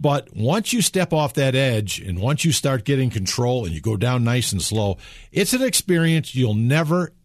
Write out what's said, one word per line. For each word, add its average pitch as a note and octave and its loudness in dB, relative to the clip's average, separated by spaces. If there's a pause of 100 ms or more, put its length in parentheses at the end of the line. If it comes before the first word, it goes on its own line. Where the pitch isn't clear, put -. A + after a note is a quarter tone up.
But C#3+ 0
once C#3 0
you A#3+ 0
step F#3 -2
off D3+ 0
that C3+ 2
edge A#2 0
and F2 -6
once C3+ 0
you D#3 2
start C3+ -2
getting C3 2
control A#2+ -2
and E2 -4
you D#2 -8
go G#2+ -2
down B2 0
nice A#2+ 0
and F#2 -2
slow, G2+ -2 (360)
it's G3 0
an B3+ 2
experience E3 2
you'll B2 2
never, D#3 2 (140)